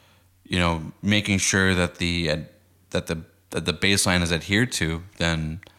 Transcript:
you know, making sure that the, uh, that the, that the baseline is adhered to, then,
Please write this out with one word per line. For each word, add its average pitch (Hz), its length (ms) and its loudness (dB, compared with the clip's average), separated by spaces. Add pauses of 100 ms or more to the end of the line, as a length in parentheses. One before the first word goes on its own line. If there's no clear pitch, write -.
(440)
you - 140 -2
know, 82 340 0 (100)
making 101 360 2
sure 95 360 2
that 87 220 0
the, 87 340 -2
uh, 76 60 0 (540)
that - 180 -2
the, 80 140 -4 (280)
that 82 160 -4
the 90 80 0
baseline 95 480 2
is 82 100 0
adhered 98 400 0
to, 82 300 -2 (160)
then, 82 420 -2 (180)